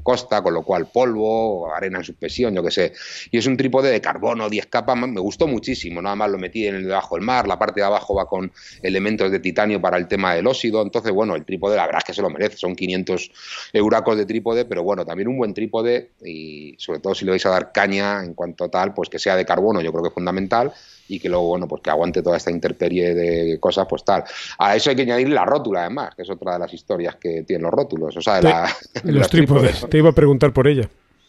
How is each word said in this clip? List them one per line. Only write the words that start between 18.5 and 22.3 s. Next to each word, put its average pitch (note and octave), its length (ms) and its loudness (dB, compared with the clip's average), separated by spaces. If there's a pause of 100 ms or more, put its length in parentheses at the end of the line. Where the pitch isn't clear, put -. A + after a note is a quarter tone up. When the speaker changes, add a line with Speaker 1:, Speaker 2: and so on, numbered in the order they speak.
Speaker 1:
a F2+ 40 -4
tal, F#2+ 240 -2
pues F2+ 160 -4
que E2 120 -10
sea F#2+ 160 2
de F#2 80 2
carbono, F#2 360 2
yo E2 120 -2
creo E2 100 -2
que E2+ 60 0
es - 60 -10
fundamental, F#2+ 580 0 (360)
y G2 120 -10
que F#2 80 -4
luego, F2 180 2
bueno, F2 220 -2
pues D2+ 140 -8
que D#2+ 80 -2
aguante E2+ 300 0
toda F2 160 2